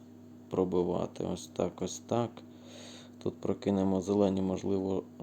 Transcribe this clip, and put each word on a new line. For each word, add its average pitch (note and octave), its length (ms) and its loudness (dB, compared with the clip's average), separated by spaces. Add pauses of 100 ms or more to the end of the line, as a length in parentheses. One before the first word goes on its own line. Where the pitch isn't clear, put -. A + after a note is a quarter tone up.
(500)
пробивати. F2+ 760 2
Ось F2+ 240 -2
так, - 340 -2
ось F2+ 180 -6
так. A2+ 300 0 (920)
Тут - 180 -4
прокинемо G2 600 2
зелені, G2 400 4
можливо, F#2+ 640 0 (200)